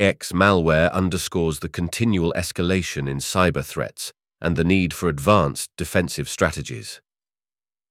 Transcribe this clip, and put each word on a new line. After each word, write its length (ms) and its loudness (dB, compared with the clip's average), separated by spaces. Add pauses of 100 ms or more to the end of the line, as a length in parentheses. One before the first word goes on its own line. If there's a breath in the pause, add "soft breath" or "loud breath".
X 320 0
malware 600 4
underscores 680 -2
the 80 -6
continual 680 -2
escalation 720 -2
in 100 -4
cyber 460 0
threats 480 -10 (280)
and 160 0
the 80 2
need 280 2
for 160 -2
advanced 680 2
defensive 520 -2
strategies. 720 -4 (920)